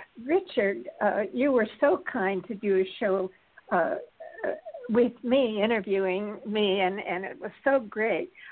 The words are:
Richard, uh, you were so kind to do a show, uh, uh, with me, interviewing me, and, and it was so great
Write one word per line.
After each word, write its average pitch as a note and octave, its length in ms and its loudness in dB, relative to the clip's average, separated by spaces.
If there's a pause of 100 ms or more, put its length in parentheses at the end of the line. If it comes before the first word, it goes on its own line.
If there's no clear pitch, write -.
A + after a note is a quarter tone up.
(260)
Richard, G#3+ 640 0 (120)
uh, G3+ 220 2 (100)
you C4+ 200 2
were A3+ 160 4 (120)
so F#3 220 4 (100)
kind F#3+ 360 -2
to A3+ 60 -6
do G3 240 2
a F#3+ 60 4 (140)
show, F#3+ 320 0 (400)
uh, G3 60 2
uh, - 200 2 (920)
with A#3+ 240 4 (100)
me, A#3 400 2
interviewing G3+ 840 0
me, G3+ 360 2
and, F#3+ 180 0
and F#3+ 260 -6
it - 160 -10
was F3+ 120 -8 (100)
so C#4 160 4
great A3 520 -2 (220)